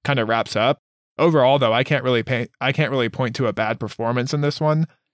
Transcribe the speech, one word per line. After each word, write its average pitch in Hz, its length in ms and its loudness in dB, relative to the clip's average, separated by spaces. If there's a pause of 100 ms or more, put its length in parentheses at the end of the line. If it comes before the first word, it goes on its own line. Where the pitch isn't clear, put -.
kind 139 160 -2
of 110 80 -2
wraps 113 280 -2
up. 117 240 0 (380)
Overall, 143 420 4
though, 120 140 2
I 127 100 2
can't 131 200 -2
really 120 200 2
paint, 120 360 -4
I 127 140 0
can't 143 180 0
really 123 180 0
point 120 280 -4
to 127 100 0
a 104 60 0
bad 110 260 -2
performance 120 540 -4
in 147 80 -2
this 147 180 -2
one. 156 280 2 (260)